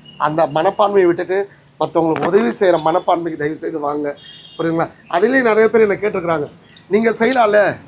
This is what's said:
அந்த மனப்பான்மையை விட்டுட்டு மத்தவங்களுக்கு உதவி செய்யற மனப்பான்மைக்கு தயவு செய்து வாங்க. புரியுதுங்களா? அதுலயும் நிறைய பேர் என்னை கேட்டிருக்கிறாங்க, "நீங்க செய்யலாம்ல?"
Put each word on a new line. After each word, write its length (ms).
அந்த 300
மனப்பான்மையை 580
விட்டுட்டு 440
மத்தவங்களுக்கு 460
உதவி 240
செய்யற 360
மனப்பான்மைக்கு 520
தயவு 200
செய்து 220
வாங்க. 380
புரியுதுங்களா? 320
அதுலயும் 320
நிறைய 280
பேர் 120
என்னை 160
கேட்டிருக்கிறாங்க, 520
"நீங்க 240
செய்யலாம்ல?" 640